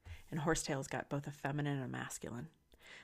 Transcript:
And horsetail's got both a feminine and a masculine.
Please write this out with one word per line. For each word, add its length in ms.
And 100
horsetail's 480
got 200
both 180
a 40
feminine 480
and 80
a 20
masculine. 600